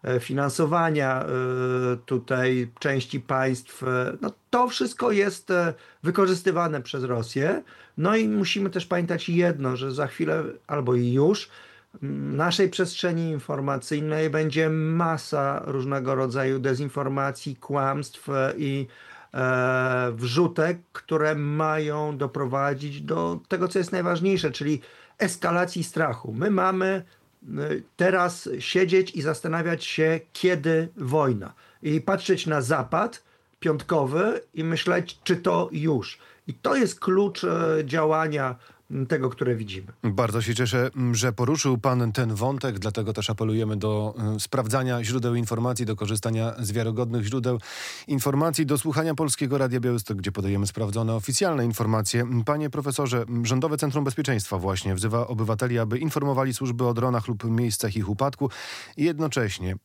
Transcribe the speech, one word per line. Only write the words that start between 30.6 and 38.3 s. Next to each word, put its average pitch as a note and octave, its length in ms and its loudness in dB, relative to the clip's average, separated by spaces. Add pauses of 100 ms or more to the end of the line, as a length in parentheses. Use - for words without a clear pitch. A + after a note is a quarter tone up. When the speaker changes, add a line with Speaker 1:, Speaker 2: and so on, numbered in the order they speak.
Speaker 1:
wojna. C3 560 0 (300)
I D3+ 180 2
patrzeć F#3 460 0
na D3+ 140 2
Zapad D3+ 600 0 (380)
piątkowy D#3 800 0 (140)
i D#3+ 100 -4
myśleć, F3 600 0
czy F3 120 2
to F3 360 0
już. D3 460 -2 (280)
I C3+ 80 -8
to C#4 220 0
jest G#3+ 240 0
klucz, F#3+ 440 2
e, F3+ 40 2 (360)
działania, D3+ 720 0 (340)